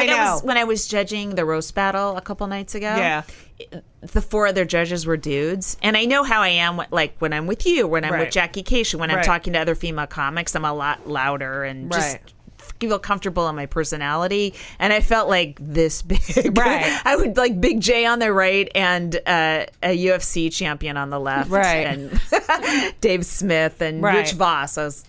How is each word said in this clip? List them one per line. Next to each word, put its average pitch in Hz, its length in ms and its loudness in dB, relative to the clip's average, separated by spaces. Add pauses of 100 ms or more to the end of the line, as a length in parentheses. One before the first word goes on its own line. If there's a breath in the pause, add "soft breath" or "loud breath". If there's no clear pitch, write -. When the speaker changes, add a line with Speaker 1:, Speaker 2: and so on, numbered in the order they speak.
Speaker 1:
like, - 40 2
I 220 240 2
was, - 80 -2
Speaker 2:
know. - 40 -4
Speaker 1:
when 247 100 0
I 233 80 4
was 220 220 -2
judging 202 480 -2
the 175 100 0
roast 160 300 -2
battle 196 420 0
a 185 40 -8
couple 202 260 -8
nights 196 300 -8
ago, 214 200 -4
Speaker 2:
Yeah. 156 260 0 (760 loud breath)
Speaker 1:
the 190 220 0
four 214 240 0
other 185 180 2
judges 170 420 -2
were 160 100 0
dudes, 151 680 -4
and 214 140 2
I 220 80 2
know 269 180 2
how 226 180 2
I 190 100 4
am. 175 280 2
Wh-, - 140 -8
like, 160 260 0
when 156 140 -2
I'm 156 160 -4
with 220 180 -2
you, 294 220 2
when 156 160 0
I'm 160 80 -2
Speaker 2:
Right. 160 140 0
Speaker 1:
with - 40 -6
Jackie 180 320 -2
Kashian, 220 380 0
when 160 100 -2
I'm 170 60 2
Speaker 2:
Right. 175 80 2
Speaker 1:
talking 175 300 2
to 165 40 2
other 160 160 2
female 156 320 -4
comics, 156 480 -4
I'm 156 100 -2
a 151 100 -2
lot 147 340 -4
louder 139 560 -4
and 135 260 -8
just 156 220 0
Speaker 2:
Right. - 80 -10 (600)
Speaker 1:
feel 214 180 0
comfortable 185 500 -2
in 151 60 -6
my 143 120 -8
personality. 165 880 -2 (260 loud breath)
And 202 140 2
I 214 80 2
felt, 214 280 4
like, 175 320 0
this 151 420 0
<laughs> 175 100 -2 (300)
big. 220 160 4
Speaker 2:
Right. 170 460 2
Speaker 1:
I 269 100 4
would, 214 220 2
like, 247 240 4
Big 220 200 2
J 233 240 4
on 233 140 2
the 220 140 2
right 190 420 2
and, 175 520 0
uh, 160 400 2 (160)
a 185 100 2
U 180 220 2
F 175 80 -2
C 165 280 -2
champion 151 460 -4
on 139 140 -4
the 143 100 -4
left. 139 300 -2
Speaker 2:
Right. 180 360 2
Speaker 1:
And 139 340 -2 (100)
<laughs> 294 680 0
Dave 185 240 2
Smith 160 560 0
and 160 220 -4
Speaker 2:
Right. 202 140 4
Speaker 1:
Rich 156 160 0
Voss. 165 440 0
I 151 80 -2
was, 147 240 -8